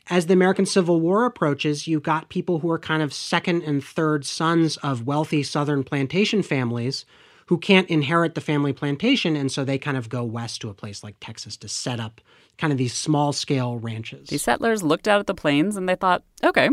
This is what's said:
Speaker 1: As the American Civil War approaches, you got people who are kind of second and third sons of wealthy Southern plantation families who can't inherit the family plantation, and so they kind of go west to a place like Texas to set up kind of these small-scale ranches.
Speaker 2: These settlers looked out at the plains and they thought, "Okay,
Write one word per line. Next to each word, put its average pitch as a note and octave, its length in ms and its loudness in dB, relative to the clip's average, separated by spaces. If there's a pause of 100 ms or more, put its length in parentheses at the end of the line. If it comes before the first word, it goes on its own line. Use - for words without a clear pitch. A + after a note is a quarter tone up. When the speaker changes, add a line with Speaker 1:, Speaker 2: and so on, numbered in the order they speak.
(100)
Speaker 1:
As F3 160 2
the F#3+ 80 4
American F#3 320 4
Civil F3 340 2
War F#3+ 240 2
approaches, D3+ 640 -2
you D#3 120 0
got D#3 280 -2
people F3+ 300 -2
who E3 120 -2
are D#3+ 80 0
kind D#3 240 -2
of C#3+ 120 -2
second E3+ 480 0
and D3 200 -2
third D3+ 440 0
sons E3 520 2
of B2 280 -4
wealthy D3+ 360 0
Southern C#3+ 420 -2
plantation E3 580 0
families B2 640 -4 (420)
who E3+ 120 2
can't F#3 320 4
inherit E3 440 2
the D3 60 -6
family C#3+ 320 0
plantation, D#3 640 0
and C3+ 160 -2
so C#3 120 -2
they C3+ 140 0
kind C#3 180 -4
of A#2 120 -6
go B2 160 -4
west A#2 360 -8
to A2 100 -8
a G2 40 -12
place G#2 300 -14
like G2+ 160 -16
Texas - 380 -14
to G#2+ 100 -16
set A#2+ 320 -6
up A2 200 -12 (360)
kind D3+ 160 0
of C3 60 0
these B2 160 -2
small-scale C#3 840 0
ranches. A2+ 500 -10
Speaker 2:
These D3 140 -4
settlers A3 420 0
looked D#3+ 240 0
out G3+ 100 6
at G3+ 80 -4
the G3 80 0
plains D#3+ 420 0
and F#3 120 -2
they F#3 80 2
thought, F3+ 260 2 (220)
"Okay, D#4+ 280 4